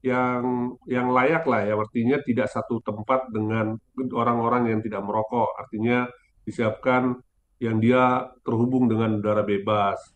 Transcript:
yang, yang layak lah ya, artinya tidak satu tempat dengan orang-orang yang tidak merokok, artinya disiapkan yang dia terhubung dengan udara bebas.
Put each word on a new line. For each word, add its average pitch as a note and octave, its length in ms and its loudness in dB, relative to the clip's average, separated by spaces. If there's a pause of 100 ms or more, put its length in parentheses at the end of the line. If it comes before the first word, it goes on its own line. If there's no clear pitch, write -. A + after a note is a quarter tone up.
yang, B2 720 -2 (160)
yang B2 240 0
layak D3+ 320 2
lah A#2 240 2
ya, G#2 80 0
artinya A#2 480 0
tidak A2+ 240 0
satu A2+ 320 -4
tempat B2 480 -2
dengan A2 480 -2 (320)
orang-orang A#2 640 0
yang G#2+ 80 0
tidak G2+ 240 -6
merokok, A2 480 -2
artinya B2 560 -2 (320)
disiapkan B2 720 0 (480)
yang A2+ 160 -2
dia B2+ 480 4 (160)
terhubung B2 480 2
dengan A2 320 0
udara G#2 240 2
bebas. G2+ 560 0 (140)